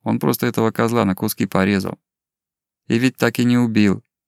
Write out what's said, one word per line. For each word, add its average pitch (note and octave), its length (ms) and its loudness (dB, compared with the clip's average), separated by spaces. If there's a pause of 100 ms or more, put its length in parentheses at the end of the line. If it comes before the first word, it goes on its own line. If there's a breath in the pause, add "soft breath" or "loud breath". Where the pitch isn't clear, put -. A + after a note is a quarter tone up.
он A#2 180 -4
просто B2 280 -2
этого A2+ 240 0
козла A#2 340 0
на F#2+ 100 0
куски - 300 -4
порезал. F#2+ 520 0 (880)
И A#2 120 0
ведь B2+ 160 0
так A#2+ 240 -2
и B2 60 0
не B2 120 2
убил. A2 460 2 (240)